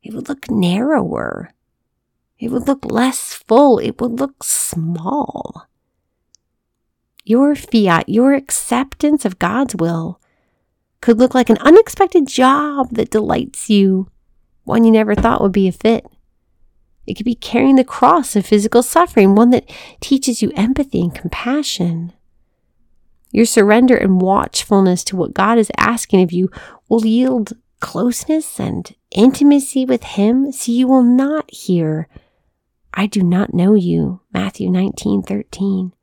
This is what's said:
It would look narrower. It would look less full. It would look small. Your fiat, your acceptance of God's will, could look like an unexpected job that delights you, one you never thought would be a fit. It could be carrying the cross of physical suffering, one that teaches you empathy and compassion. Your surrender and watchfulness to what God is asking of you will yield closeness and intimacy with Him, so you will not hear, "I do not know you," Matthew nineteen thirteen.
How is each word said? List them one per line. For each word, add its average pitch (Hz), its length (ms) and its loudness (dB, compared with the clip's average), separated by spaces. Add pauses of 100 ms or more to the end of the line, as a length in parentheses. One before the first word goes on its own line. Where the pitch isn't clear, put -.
It 220 120 -18
would 262 160 -12
look 277 200 -12
narrower. 196 1000 -4 (840)
It 233 140 -8
would 247 160 -4
look 277 160 -4
less - 480 -4
full. 254 460 2
It - 220 -6
would 233 200 -4
look 269 240 -8
small. - 1200 -6 (1600)
Your 277 320 2
fiat, 196 520 0
your 247 260 2
acceptance 277 920 -2
of 185 160 -4
God's 233 340 -2
will, 170 460 -4 (800)
could 233 180 4
look 254 160 4
like 254 160 2
an 220 80 4
unexpected 359 680 4
job 277 640 0
that 226 180 -4
delights - 600 -4
you, 190 380 2 (540)
one 233 220 0
you 226 80 6
never 214 240 2
thought - 240 0
would 196 120 0
be 190 140 2
a 180 60 0
fit. - 340 -2 (1000)
It 196 80 -8
could 208 100 -12
be 240 120 -4
carrying 269 400 0
the 262 80 4
cross 277 520 0
of 196 100 0
physical 220 360 2
suffering, 233 520 2
one 233 160 4
that - 180 0 (320)
teaches 262 420 -2
you 208 140 -2
empathy 262 440 -2
and 175 140 -2
compassion. 175 1000 -6 (1160)
Your 226 160 2
surrender 233 500 4
and 185 240 0
watchfulness 190 840 0
to - 120 -8
what - 180 -4
God 214 240 2
is 214 180 0
asking 208 460 0
of 170 100 0
you 180 180 -2 (380)
will 226 180 0
yield 240 460 0 (260)
closeness - 800 -4
and 175 340 -8 (200)
intimacy 269 720 2
with 254 180 -2
Him, 247 480 0
so 240 220 -8
you 247 160 0
will 262 160 4
not 269 500 0
hear, 160 540 -4 (840)
"I 190 140 -2
do 202 160 -2
not 180 320 0
know 185 200 2
you," 175 480 -2 (100)
Matthew 190 360 -6
nineteen 196 540 -2
thirteen. 196 720 -6 (100)